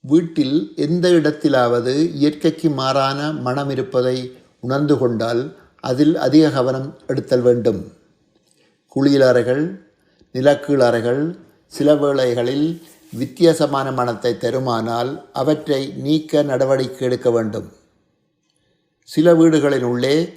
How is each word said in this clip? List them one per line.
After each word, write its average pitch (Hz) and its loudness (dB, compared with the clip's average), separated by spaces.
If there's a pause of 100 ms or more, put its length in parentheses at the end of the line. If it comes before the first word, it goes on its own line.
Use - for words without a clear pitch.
வீட்டில் 147 0 (220)
எந்த 170 -2
இடத்திலாவது 127 2 (180)
இயற்கைக்கு 151 -2
மாறான 135 -2 (200)
மணம் 131 -4
இருப்பதை 127 -2 (420)
உணர்ந்து 143 0
கொண்டால், 117 -2 (420)
அதில் 147 2
அதிக 151 4
கவனம் 131 -2 (160)
எடுத்தல் 127 -2
வேண்டும். 117 2 (1080)
குளியலறைகள், 135 2 (720)
நிலக்கீழறைகள் 131 2 (500)
சில 147 2
வேளைகளில் 135 0 (460)
வித்தியாசமான 139 0
மணத்தை 120 -2
தருமானால், 120 -4 (220)
அவற்றை 131 -2 (160)
நீக்க 151 0
நடவடிக்கை 135 -2
எடுக்க 123 0
வேண்டும். 110 -2 (1400)
சில 160 2
வீடுகளின் 147 4
உள்ளே 123 0 (220)